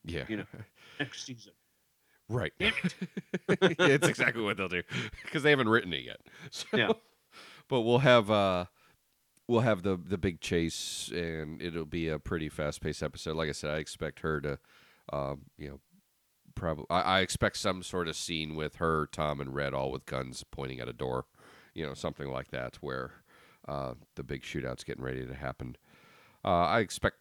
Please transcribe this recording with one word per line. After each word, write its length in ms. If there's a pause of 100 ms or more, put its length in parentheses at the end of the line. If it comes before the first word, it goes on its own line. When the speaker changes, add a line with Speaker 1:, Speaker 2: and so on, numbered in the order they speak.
Speaker 1:
Yeah. 240
Speaker 2:
You 80
know, 80 (540)
next 260
season. 260 (760)
Speaker 1:
Right. 300
Speaker 2:
Damn 140 (380)
Speaker 1:
<laughs> 380
Speaker 2:
it. 100 (200)
Speaker 1:
It's 280
exactly 340
what 160
they'll 120
do, 140 (480)
'cause 120
they 60
haven't 200
written 240
it 100
yet. 160 (160)
<laughs> 160
So, 220
Speaker 2:
Yeah. 180 (760)
Speaker 1:
but 140
we'll 180
have, 320
uh, 340 (840)
we'll 140
have 220
the, 140
the 200
big 240
chase, 720
and 480
it'll 240
be 240
a 100
pretty 300
fast-paced 540
episode. 320
Like 140
I 40
said, 180
I 60
expect 420
her 220
to, 180 (520)
um, 300 (160)
you 120
know, 100 (760)
prob-, 340
I, 120
I 200
expect 360
some 260
sort 240
of 80
scene 400
with 200
her, 320
Tom, 340
and 140
Red 180
all 180
with 140
guns 460
pointing 280
at 100
a 40
door, 320 (480)
you 120
know, 80
something 360
like 220
that, 300
where, 300 (560)
uh, 260 (220)
the 80
big 200
shootout's 420
getting 180
ready 220
to 80
happen. 420 (680)
Uh, 200
I 140
expect 420